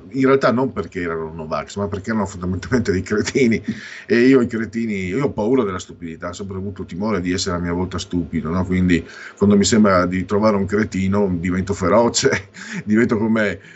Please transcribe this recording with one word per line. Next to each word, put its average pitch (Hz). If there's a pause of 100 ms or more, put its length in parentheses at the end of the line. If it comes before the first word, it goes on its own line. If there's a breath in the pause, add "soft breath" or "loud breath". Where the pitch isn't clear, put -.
in 135
realtà 135
non 113
perché 92
erano 82
Novax, 78
ma 101
perché 98
erano 107
fondamentalmente 92
dei 92
cretini, 110 (440 loud breath)
e 120
io 135
i 120
cretini, 110
io 104
ho 107
paura 117
della 95
stupidità, 82
ho 87
sempre 95
avuto 98
timore 98
di 90
essere 92
a 85
mia 87
volta 90
stupido, 82
no? 90
Quindi 90 (320 loud breath)
quando 101
mi 101
sembra 95
di 92
trovare 104
un 98
cretino 101 (100)
divento 92
feroce, 98 (160 loud breath)
<laughs> 202
divento 110
come, 107 (160 loud breath)